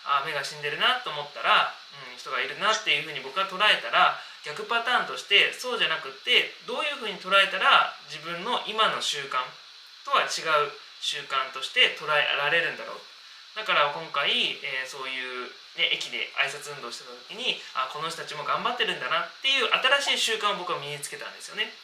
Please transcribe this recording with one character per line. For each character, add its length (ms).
あ、 220
目 80
が 100
死 120
ん 60
で 100
る 80
な 220
と 100
思 120
っ 100
た 100
ら、 300
う 40
ん、 20
人 140
が 100
い 60
る 120
な 140
っ 100
て 120
い 60
う 20
ふ 60
う 40
に 80
僕 180
は 80
捉 80
え 60
た 120
ら、 300
逆 200
パ 180
タ 120
ー 100
ン 20
と 120
し 60
て、 300
そ 220
う 20
じ 80
ゃ 20
な 100
く 120
っ 20
て、 540
ど 140
う 40
い 80
う 40
ふ 80
う 60
に 100
捉 200
え 80
た 120
ら、 360
自 80
分 260
の 220
今 240
の 100
習 300
慣 80
と 60
は 140
違 420
う 60
習 300
慣 240
と 80
し 80
て 320
捉 80
え 160
ら 120
れ 120
る 120
ん 40
だ 60
ろ 100
う。 80
だ 80
か 100
ら 200
今 80
回、 540
え 220
ー、 20
そ 160
う 40
い 360
う、 60
ね、 160
駅 160
で 320
挨 80
拶 240
運 80
動 100
し 60
て 60
た 80
時 80
に、 240
あ、 180
こ 80
の 80
人 80
た 100
ち 60
も 100
頑 200
張 80
っ 60
て 60
る 140
ん 20
だ 100
な 120
っ 80
て 60
い 120
う 80
新 160
し 160
い 0
習 40
慣 160
を 20
僕 180
は 60
身 80
に 120
つ 120
け 60
た 120
ん 40
で 80
す 80
よ 60
ね。 160